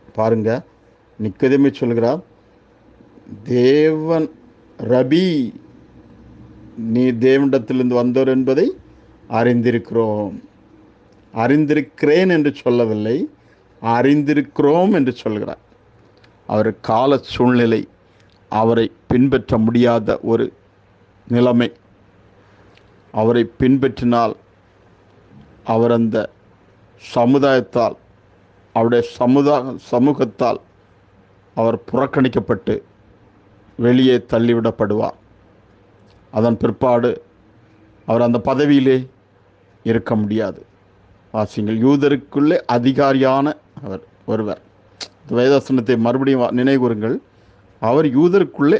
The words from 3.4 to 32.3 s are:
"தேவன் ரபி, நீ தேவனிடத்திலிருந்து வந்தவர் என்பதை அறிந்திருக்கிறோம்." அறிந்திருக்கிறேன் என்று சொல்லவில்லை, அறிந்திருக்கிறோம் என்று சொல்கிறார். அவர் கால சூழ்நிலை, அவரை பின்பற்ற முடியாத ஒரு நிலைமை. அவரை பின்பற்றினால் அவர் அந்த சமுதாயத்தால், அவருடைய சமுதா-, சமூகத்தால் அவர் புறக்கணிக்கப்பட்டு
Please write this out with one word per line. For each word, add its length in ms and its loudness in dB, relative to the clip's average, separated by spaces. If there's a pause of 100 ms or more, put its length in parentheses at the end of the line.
"தேவன் 880 0 (480)
ரபி, 760 0 (1200)
நீ 360 0
தேவனிடத்திலிருந்து 840 0
வந்தவர் 340 0
என்பதை 480 0 (520)
அறிந்திருக்கிறோம்." 1120 -2 (920)
அறிந்திருக்கிறேன் 960 0
என்று 260 0
சொல்லவில்லை, 760 -2 (520)
அறிந்திருக்கிறோம் 1120 0
என்று 200 0
சொல்கிறார். 460 -8 (880)
அவர் 340 -2
கால 380 0
சூழ்நிலை, 680 0 (600)
அவரை 440 0 (140)
பின்பற்ற 520 0
முடியாத 640 0
ஒரு 300 -2 (760)
நிலைமை. 440 0 (1400)
அவரை 460 0
பின்பற்றினால் 800 0 (1300)
அவர் 280 2
அந்த 380 -2 (840)
சமுதாயத்தால், 800 0 (760)
அவருடைய 360 0 (100)
சமுதா-, 580 0 (140)
சமூகத்தால் 680 -2 (920)
அவர் 280 -2 (100)
புறக்கணிக்கப்பட்டு 880 -2 (960)